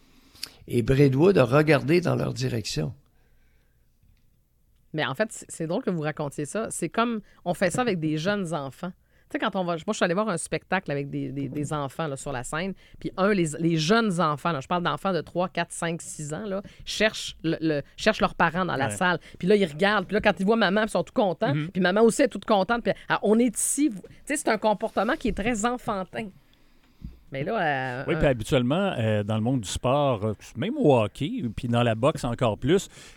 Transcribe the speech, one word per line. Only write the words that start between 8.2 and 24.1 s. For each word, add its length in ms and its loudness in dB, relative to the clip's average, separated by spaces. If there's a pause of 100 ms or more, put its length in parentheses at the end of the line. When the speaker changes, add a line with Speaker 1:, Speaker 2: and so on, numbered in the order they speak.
Speaker 2:
enfants. 380 -8 (380)
Tu 80 -6
sais, 20 -10
quand 180 -2
on 60 0
va, 120 -2
moi, 20 -4 (100)
je 60 0
suis 100 -2
allée 100 4
voir 140 -2
un 100 -2
spectacle 540 -4
avec 180 -4
des, 220 -6
des, 160 -6
des 260 -6
enfants, 340 -4
là, 100 -6
sur 160 -8
la 100 -6
scène, 300 -6 (260)
puis 160 -8
un, 180 4
les, 140 2 (120)
les 180 2
jeunes 420 2
enfants, 320 0
là, 80 -2
je 80 -10
parle 160 0
d'enfants 300 -2
de 80 -2
trois, 260 -2
quatre, 240 -4
cinq, 300 -4
six 320 -10
ans, 120 -8
là, 160 -6 (220)
cherchent 580 -2
le, 200 0
le, 200 0 (140)
cherchent 240 2
leurs 160 0
parents 300 0
dans 100 -4
la 140 0
Speaker 3:
Ouais. 60 -4
Speaker 2:
salle. 240 0 (200)
Puis 80 -2
là, 80 6
ils 100 4
regardent, 400 0
puis 100 -4
là, 60 0
quand 160 4
ils 80 -2
voient 120 4
maman, 260 2
ils 60 -2
sont 140 0
tout 100 -18
contents, 420 0
Speaker 3:
Mhm. 160 -2
Speaker 2:
puis 100 -2
maman 200 4
aussi 220 6
est 40 6
toute 180 -10
contente, 380 2
puis, 80 0 (160)
ah, 160 0
on 160 4
est 180 2
ici. 320 0
Tu 120 -10 (240)